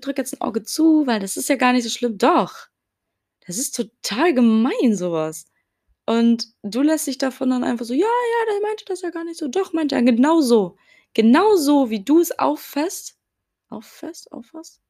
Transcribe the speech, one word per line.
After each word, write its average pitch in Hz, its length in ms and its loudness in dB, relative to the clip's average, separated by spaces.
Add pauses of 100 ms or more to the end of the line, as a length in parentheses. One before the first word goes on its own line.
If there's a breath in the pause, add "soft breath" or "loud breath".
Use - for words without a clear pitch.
drück 277 160 -8
jetzt 254 180 -6
ein - 60 -10
Auge 220 220 -4
zu, 311 440 2
weil 226 120 0
das 196 180 -8
ist 269 120 -4
ja 285 60 2
gar 254 180 2
nicht 247 100 2
so 233 60 -6
schlimm.“ 220 280 -4
Doch. 247 500 0 (800)
Das 175 100 -8
ist - 180 -8
total 247 580 -2
gemein, 240 640 2
sowas. 165 500 -4 (640)
Und 233 400 2 (160)
du 208 200 -4
lässt 302 240 0
dich 262 120 -8
davon 254 320 -2
dann 247 120 -2
einfach 240 220 -4
so, 233 80 -8
„Ja, 330 140 0
ja, 466 460 -2
der 403 80 -2
meinte 427 240 -6
das 370 160 -8
ja 349 100 -6
gar 330 140 -8
nicht 330 140 -10
so.“ 311 100 -6
Doch, 370 240 -4
meint 311 200 -2
er, 262 100 0
genau 262 380 4
so. 233 360 2 (380 soft breath)
Genau 311 420 4
so, 277 340 2
wie 214 120 -6
du 302 180 4
es - 180 -2
auffasst, - 800 -6 (520)
auffasst, - 640 -16
auffasst, - 580 -20